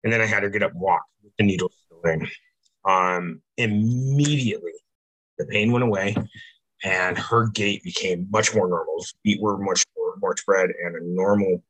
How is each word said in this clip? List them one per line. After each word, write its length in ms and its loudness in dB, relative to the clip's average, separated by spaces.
And 100 0
then 80 2
I 60 2
had 160 0
her 60 -2
get 140 0
up 100 0
and 80 -10
walk 240 2
with 160 -20
the 60 4
needles 280 0
still 140 -20
in. 160 -2
Um, 580 0
immediately, 1160 0
the 80 -4
pain 260 2
went 120 2
away 320 0
and 340 0
her 320 2
gait 360 -2
became 460 -4
much 240 0
more 140 2
normal. 300 -2
Her 80 -10
feet 180 2
were 180 0
much 260 0
more, 220 -4
more 180 -2
spread 340 2
and 260 -8
a 80 -10
normal 640 2